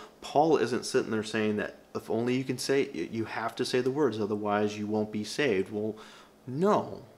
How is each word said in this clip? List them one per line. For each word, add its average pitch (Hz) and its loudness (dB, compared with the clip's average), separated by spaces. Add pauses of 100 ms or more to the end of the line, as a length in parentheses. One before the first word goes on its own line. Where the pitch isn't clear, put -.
(220)
Paul 151 4
isn't 117 0
sitting - 0
there 110 0
saying 107 0
that 90 -4 (180)
if - -8
only 120 0
you 131 0
can 131 -4
say, 135 2
you 101 -4
have 110 -6
to - -2
say 127 2
the 127 2
words, 131 2
otherwise 104 0
you 104 -4
won't 107 0
be 107 -2
saved. 104 0
Well, 107 -4 (500)
no. 143 0 (140)